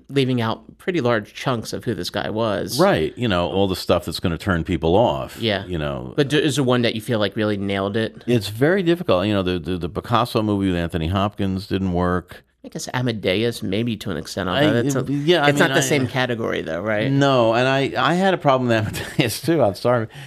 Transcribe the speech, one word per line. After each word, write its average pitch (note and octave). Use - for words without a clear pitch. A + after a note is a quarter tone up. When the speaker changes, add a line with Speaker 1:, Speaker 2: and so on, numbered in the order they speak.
Speaker 1:
leaving C3
out -
pretty F3
large A#2
chunks A#2+
of G2
who A#2+
this F2+
guy -
was. A2
Speaker 2:
Right, E3
you A#2+
know, F2
all F#2+
the F#2
stuff -
that's E2+
gonna E2
turn E2+
people E2
off, D#2+
Speaker 1:
Yeah. G#2
Speaker 2:
you F2+
know. C#2
Speaker 1:
But C#3+
d-, D3
is C#3
there C#3+
one B2
that A#2
you A2
feel A#2+
like G2+
really G#2+
nailed G2
it? -
Speaker 2:
It's A#2
very C#3+
difficult. E3
You G#2+
know, G2
the, F2+
the, F2
the E2+
Picasso A2+
movie G2+
with F2+
Anthony E2+
Hopkins G2
didn't F#2+
work. F2+
Speaker 1:
I C#4
guess -
Amadeus, A#2
maybe A2
to -
an D#2
extent, F#2
although A2+
Speaker 2:
I, A#2+
Speaker 1:
that's C3+
a, C3
Speaker 2:
yeah, D3
I C#3+
Speaker 1:
it's C#3+
Speaker 2:
mean, F3
Speaker 1:
not C3+
the D#3+
Speaker 2:
I C3
Speaker 1:
same C3+
category, A2+
though, D#2+
right? G#2+
Speaker 2:
No, C3+
and B2
I, C3+
I C3
had F#3
a E3
problem C3
with A#2
<laughs> G#2
Amadeus, -
too. D#3+
I'm G2+
sorry. A#2+